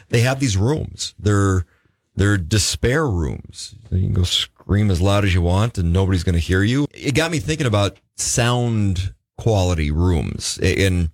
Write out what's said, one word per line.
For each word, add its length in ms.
they 120
have 180
these 160
rooms. 640
They're, 460
they're 220
despair 680
rooms. 720
So 80
you 60
can 100
go 100
scream 680
as 100
loud 240
as 80
you 80
want 360
and 140
nobody's 320
gonna 160
hear 240
you. 300
It 220
got 160
me 80
thinking 280
about 320
sound 1000
quality 540
rooms 680
a-, 260
and 260